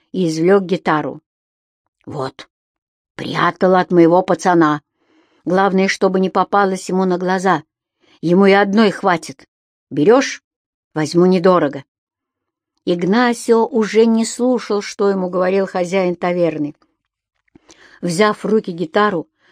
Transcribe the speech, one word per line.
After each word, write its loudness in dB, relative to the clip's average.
и -2
извлёк 2
гитару. -4
«Вот, -12
прятал 0
от 0
моего 4
пацана. 0
Главное, 0
чтобы -2
не 0
попалось -2
ему 0
на 0
глаза. -2
Ему 4
и 6
одной 2
хватит. -4
Берёшь? 0
Возьму 0
недорого». 2
Игнасио 0
уже 0
не 2
слушал, -2
что -4
ему -2
говорил -2
хозяин -2
таверны. -2
Взяв -2
в -6
руки -2
гитару, -2